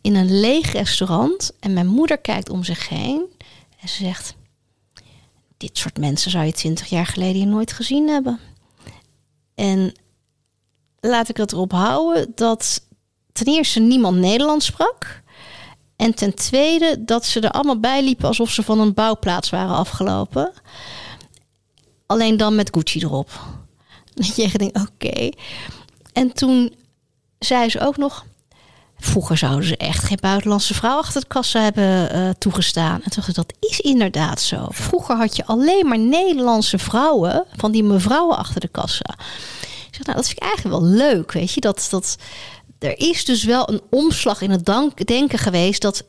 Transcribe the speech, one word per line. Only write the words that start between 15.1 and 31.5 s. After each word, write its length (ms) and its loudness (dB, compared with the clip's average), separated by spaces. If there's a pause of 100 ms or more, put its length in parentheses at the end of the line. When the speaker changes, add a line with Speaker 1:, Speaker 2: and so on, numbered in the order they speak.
Speaker 1:
En 200 2
ten 200 0
tweede 600 2 (100)
dat 200 0
ze 140 0
er 120 0
allemaal 280 0
bij 240 2
liepen 240 0
alsof 240 0
ze 120 -2
van 160 2
een 140 4
bouwplaats 560 0
waren 260 -2
afgelopen. 760 -2 (1500)
Alleen 320 2
dan 180 2
met 180 2
Gucci 260 -2
erop. 300 -4 (440)
<laughs> 400 -20
Dat 220 -2
je 80 0
echt 160 0
denkt, 200 -2 (100)
"Oké." 400 -4 (840)
En 200 0
toen 400 2 (640)
zei 300 2
ze 100 -4
ook 180 0
nog: 280 -4 (720)
"Vroeger 400 0
zouden 300 0
ze 100 -2
echt 260 -2
geen 180 -2
buitenlandse 520 0
vrouw 240 0
achter 240 -2
de 60 -10
kassa 340 0